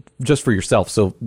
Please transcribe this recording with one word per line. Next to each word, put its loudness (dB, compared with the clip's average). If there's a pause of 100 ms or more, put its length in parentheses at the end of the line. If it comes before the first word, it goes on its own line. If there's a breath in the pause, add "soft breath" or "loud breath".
(240)
just 0
for 0
yourself. 0
So 0 (140)